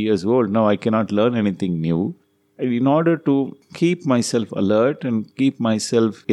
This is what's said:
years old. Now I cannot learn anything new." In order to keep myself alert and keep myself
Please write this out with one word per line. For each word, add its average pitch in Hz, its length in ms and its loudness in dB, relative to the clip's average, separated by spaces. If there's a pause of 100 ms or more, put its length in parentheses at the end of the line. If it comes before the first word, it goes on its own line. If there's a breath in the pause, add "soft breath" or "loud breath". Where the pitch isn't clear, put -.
years 104 220 0 (100)
old. 117 240 2
Now 110 160 4
I 101 100 0
cannot 110 360 0
learn 120 220 2
anything 95 320 -2 (140)
new." 82 160 0 (720)
In 123 160 0
order 165 240 2 (140)
to 139 60 2 (440)
keep 175 320 0
myself 117 500 0
alert 110 480 0
and 110 160 -2 (140)
keep 135 200 0 (100)
myself 110 640 0